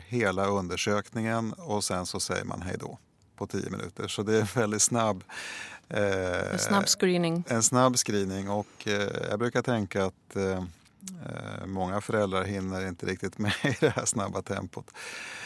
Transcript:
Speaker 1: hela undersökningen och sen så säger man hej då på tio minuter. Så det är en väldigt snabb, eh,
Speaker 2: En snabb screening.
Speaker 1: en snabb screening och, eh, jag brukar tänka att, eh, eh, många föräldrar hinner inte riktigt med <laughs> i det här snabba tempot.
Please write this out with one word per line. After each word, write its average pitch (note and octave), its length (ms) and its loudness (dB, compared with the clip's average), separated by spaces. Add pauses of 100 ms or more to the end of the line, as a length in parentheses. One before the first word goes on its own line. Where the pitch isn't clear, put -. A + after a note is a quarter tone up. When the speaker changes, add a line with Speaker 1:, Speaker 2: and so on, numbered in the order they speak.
Speaker 1:
hela G2 400 2
undersökningen G#2 1040 0
och G#2 300 -2
sen F2+ 220 -2
så G2 140 -6
säger F#2 260 -2
man - 160 -6
hej F2+ 180 -6
då - 180 -10 (380)
på G2+ 120 -6
tio - 220 -4
minuter. G2+ 380 -8
Så - 160 -4
det G#2+ 140 4
är A2 40 6
en G#2+ 140 2
väldigt G#2+ 260 2
snabb, A2 420 2 (680)
eh, F#2+ 640 2
Speaker 2:
En F#2 60 0
snabb G3+ 260 4
screening. F3 600 4
Speaker 1:
en A2+ 160 2
snabb B2+ 340 6
screening G2 520 0
och, G2+ 180 -2 (200)
eh, G2+ 220 2 (200)
jag G#2 100 0
brukar A#2+ 220 2
tänka G#2 440 2
att, - 300 -6
eh, F#2+ 280 0 (640)
eh, - 400 -8
många F#2+ 360 -2
föräldrar G2 420 2
hinner F#2+ 440 -2
inte F2+ 180 -6
riktigt F#2+ 320 -4
med G#2 200 2
<laughs> - 60 -8
i C#3 160 2
det D3+ 100 6
här A#2+ 160 -2
snabba G2 360 -2
tempot. G2 500 -6 (540)